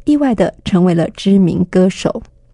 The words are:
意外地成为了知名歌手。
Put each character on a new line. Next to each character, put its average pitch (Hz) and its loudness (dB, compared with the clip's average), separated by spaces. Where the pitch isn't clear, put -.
意 302 2
外 277 0
地 190 0
成 180 0
为 180 2
了 165 -2
知 196 0
名 180 0
歌 185 2
手。 - -6